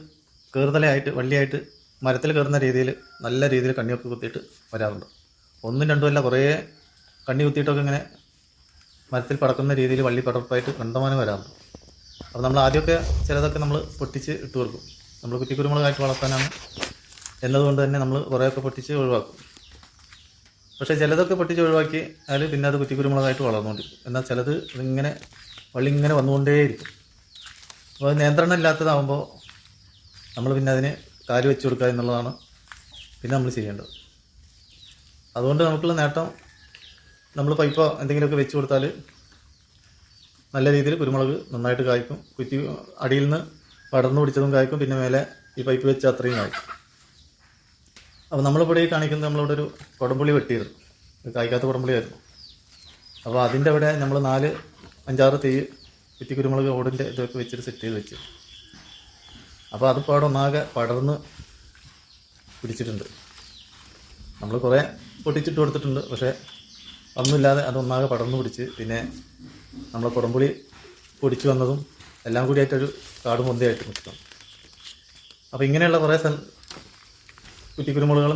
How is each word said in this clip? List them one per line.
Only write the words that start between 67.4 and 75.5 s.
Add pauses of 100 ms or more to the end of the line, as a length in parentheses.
അത്
ഒന്നാകെ
പടർന്ന്
പിടിച്ച്, (100)
പിന്നെ (920)
നമ്മളെ
കുടംപുളി (720)
പൊടിച്ച്
വന്നതും (480)
എല്ലാം
കൂടിയായിട്ടൊരു (380)
കാടും
പൊന്തയായിട്ട്
നിൽക്കും. (1400)